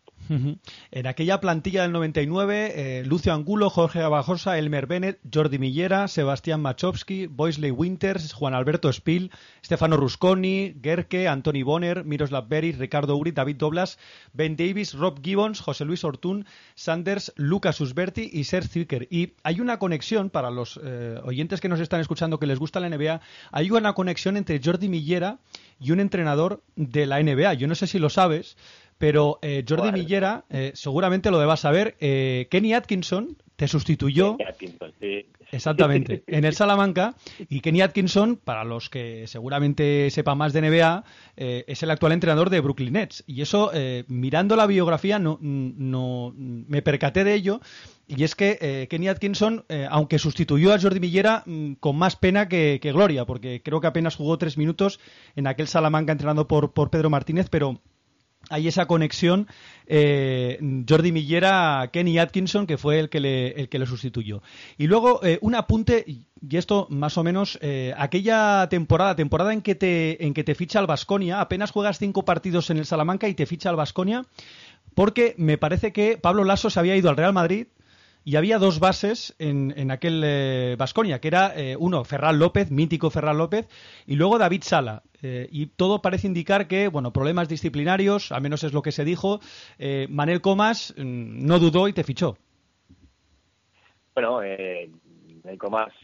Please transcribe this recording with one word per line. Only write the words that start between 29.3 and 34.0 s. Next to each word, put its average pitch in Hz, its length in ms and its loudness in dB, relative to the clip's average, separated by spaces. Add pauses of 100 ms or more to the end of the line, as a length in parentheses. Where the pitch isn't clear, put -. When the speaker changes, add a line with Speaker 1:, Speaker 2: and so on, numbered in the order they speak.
Speaker 1:
eh, 139 260 -4
Jordi 165 220 0
Speaker 2:
¿Cuál? 202 60 0
Speaker 1:
Millera, 190 560 -2
eh, 135 240 -4
seguramente 180 560 0
lo 175 80 4
debas 151 220 4
saber, 180 400 2
eh, 135 500 0
Kenny 214 240 2
Atkinson 214 640 -2 (180)
te 147 100 0
sustituyó. 151 720 2